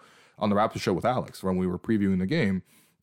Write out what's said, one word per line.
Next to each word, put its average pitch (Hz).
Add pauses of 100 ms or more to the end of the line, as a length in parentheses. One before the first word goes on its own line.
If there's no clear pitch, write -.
(380)
on 107
the 104
Raptors 107
show 110
with 82
Alex -
when 92
we 92
were 90
previewing 98
the 92
game. 156 (400)